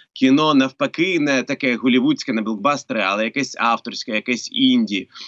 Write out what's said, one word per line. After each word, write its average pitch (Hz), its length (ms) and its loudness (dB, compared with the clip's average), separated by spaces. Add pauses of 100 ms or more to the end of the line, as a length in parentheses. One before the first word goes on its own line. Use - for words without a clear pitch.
(120)
Кіно 143 420 4
навпаки 147 640 0
не 139 220 0
таке 131 340 -2
голівудське, 127 560 2
не 110 100 -2
блокбастери, 113 580 -2
але 101 240 0
якесь 135 340 -4
авторське, 117 540 -4
якесь 107 400 -4
інді, 113 560 2 (200)